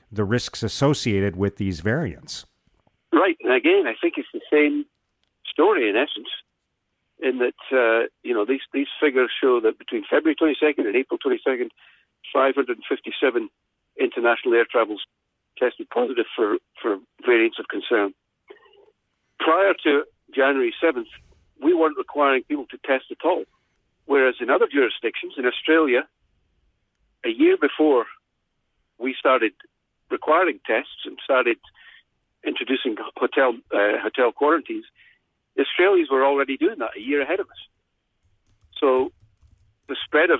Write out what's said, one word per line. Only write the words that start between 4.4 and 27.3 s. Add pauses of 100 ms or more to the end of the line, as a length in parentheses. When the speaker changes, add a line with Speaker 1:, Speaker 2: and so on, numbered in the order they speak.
Speaker 2:
same (640)
story
in
essence, (920)
in
that, (180)
uh, (140)
you
know,
these, (100)
these (120)
figures (100)
show
that
between
February
twenty-second
and
April
twenty-second, (640)
five
hundred
and
fifty-seven (500)
international
air
travels (560)
tested
positive (100)
for, (240)
for (260)
variants
of
concern. (1300)
Prior (100)
to (300)
January
seventh, (520)
we
weren't
requiring
people
to
test
at
all. (640)
Whereas
in
other
jurisdictions,
in
Australia, (1160)
a
year